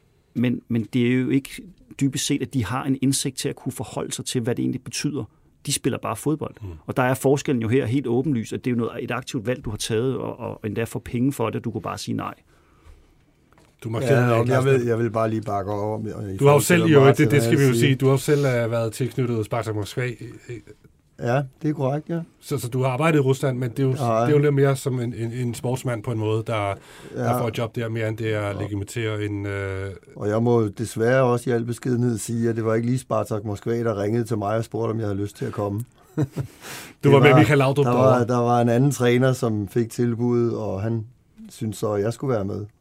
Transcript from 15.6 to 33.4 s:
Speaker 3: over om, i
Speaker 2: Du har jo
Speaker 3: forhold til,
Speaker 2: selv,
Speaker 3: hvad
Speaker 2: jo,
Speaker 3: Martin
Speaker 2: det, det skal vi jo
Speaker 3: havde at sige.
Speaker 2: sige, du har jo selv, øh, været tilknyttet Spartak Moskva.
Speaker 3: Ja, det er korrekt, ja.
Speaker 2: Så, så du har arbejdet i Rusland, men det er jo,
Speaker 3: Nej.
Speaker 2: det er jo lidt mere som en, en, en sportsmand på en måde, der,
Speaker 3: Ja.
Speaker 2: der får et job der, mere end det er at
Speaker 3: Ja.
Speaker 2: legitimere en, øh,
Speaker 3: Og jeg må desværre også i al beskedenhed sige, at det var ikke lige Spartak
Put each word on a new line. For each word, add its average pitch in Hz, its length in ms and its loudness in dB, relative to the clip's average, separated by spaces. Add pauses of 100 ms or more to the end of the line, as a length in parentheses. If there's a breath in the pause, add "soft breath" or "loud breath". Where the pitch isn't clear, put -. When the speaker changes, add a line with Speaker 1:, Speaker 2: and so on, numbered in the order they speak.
Speaker 3:
over 104 240 -2
om, 110 120 -6
i - 20 -6
Speaker 2:
Du 95 60 -8
har 107 80 -8
jo 98 140 -8
Speaker 3:
forhold 143 240 6
til, - 60 -2
Speaker 2:
selv, 175 140 4
Speaker 3:
hvad 170 100 4
Speaker 2:
jo, 143 80 10
Speaker 3:
Martin 135 260 8
Speaker 2:
det, - 60 2
det 143 120 4
skal 117 80 2
vi - 40 4
jo 143 40 6
Speaker 3:
havde 139 100 6
at 120 60 4
sige. 117 120 4
Speaker 2:
sige, 135 80 4
du 135 100 0
har 135 80 6
jo 139 40 2
selv, 147 220 2
øh, 120 320 2
været 117 220 -2
tilknyttet 120 520 -2
Spartak 110 300 -4
Moskva. 117 340 -4 (1120)
Speaker 3:
Ja, 135 220 0 (200)
det 151 80 -2
er 151 40 0
korrekt, 147 360 -4
ja. 170 100 -4 (200)
Speaker 2:
Så, - 180 -6
så 117 120 -6
du 127 120 -2
har 131 80 0
arbejdet 151 300 2
i - 20 4
Rusland, 135 360 0
men 127 120 -4
det 110 100 -6
er 139 40 2
jo, 135 80 2
Speaker 3:
Nej. 120 280 2
Speaker 2:
det 123 140 4
er 147 40 6
jo 143 60 4
lidt 147 100 4
mere 139 220 4
som 127 240 -2
en, 117 140 -4
en, 113 180 -6
en 120 220 -2
sportsmand 123 500 -4
på 127 80 -4
en 110 80 -2
måde, 110 280 0
der, 107 200 -2 (480 loud breath)
Speaker 3:
Ja. - 80 -6
Speaker 2:
der 120 160 2
får 120 80 -2
et 110 100 -4
job 117 180 -4
der, 117 140 -4
mere 113 200 -2
end 110 80 -6
det 110 160 -2
er 107 80 -2
at 101 140 -2
Speaker 3:
Ja. 98 60 -6
Speaker 2:
legitimere 104 640 -4
en, 101 200 -4
øh, 98 460 -6 (240)
Speaker 3:
Og 104 140 -4
jeg 110 140 2
må 120 240 4
desværre 113 560 0
også 120 260 0
i 123 40 2
al 117 120 0
beskedenhed 120 520 0
sige, 117 320 -2
at 113 60 -2
det 113 100 -4
var 110 100 2
ikke 117 120 0
lige 127 120 0
Spartak 110 440 -2